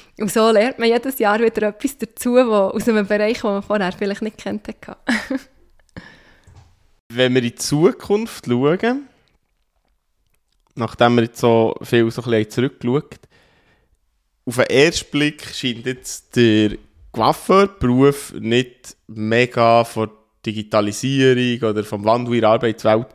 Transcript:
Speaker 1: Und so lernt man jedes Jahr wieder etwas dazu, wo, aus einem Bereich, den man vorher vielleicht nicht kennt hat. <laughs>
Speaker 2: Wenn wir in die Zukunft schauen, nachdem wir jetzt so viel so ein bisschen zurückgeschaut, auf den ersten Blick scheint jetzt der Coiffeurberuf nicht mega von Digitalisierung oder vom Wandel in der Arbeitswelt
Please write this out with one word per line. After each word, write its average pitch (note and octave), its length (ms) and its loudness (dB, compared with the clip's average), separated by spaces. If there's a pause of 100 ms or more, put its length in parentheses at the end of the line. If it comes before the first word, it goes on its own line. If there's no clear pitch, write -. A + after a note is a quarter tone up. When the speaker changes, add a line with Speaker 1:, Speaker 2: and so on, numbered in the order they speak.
(180)
Speaker 1:
Und G#3 120 -4
so A3+ 200 2
lernt A3+ 280 2
man A#3 100 0
jedes A#3+ 300 -2
Jahr G#3+ 220 0
wieder A3+ 280 0
etwas - 300 -6
dazu, - 360 -4
wo, B3 200 4 (200)
aus G#3+ 140 -4
einem G#3+ 180 0
Bereich, G#3+ 340 -2
den G#3+ 100 -4
man G3 120 -4
vorher G3+ 300 -2
vielleicht G3+ 300 -8
nicht G#3+ 160 -10
kennt G3+ 300 -10
hat. - 300 -18 (100)
<laughs> B3 320 -4 (1700)
Speaker 2:
Wenn B2+ 260 0
wir B2+ 80 2
in A#2+ 60 -4
die A2+ 60 -6
Zukunft G3+ 920 -2
schauen, F#3 600 -2 (1700)
nachdem A#2+ 420 0
wir A#2 80 4
jetzt - 160 -8
so A2+ 420 2
viel A#2 280 2
so A#2+ 120 -8
ein A#2+ 80 -8
bisschen G#2+ 200 0
zurückgeschaut, B2 680 -4 (1300)
auf A#2+ 100 -8
den B2 100 2
ersten D3+ 440 2
Blick D3 440 -4
scheint A#2+ 320 -8
jetzt - 500 -12
der G#2+ 400 4 (360)
Coiffeurberuf C#3 1200 0
nicht A#2 600 -4 (120)
mega A#2 760 2
von A2 260 -6 (360)
Digitalisierung A#2 1200 0
oder G#2 140 -2
vom G2+ 200 -8
Wandel A#2+ 300 0
in A#2 80 0
der G#2+ 80 4
Arbeitswelt A2+ 640 0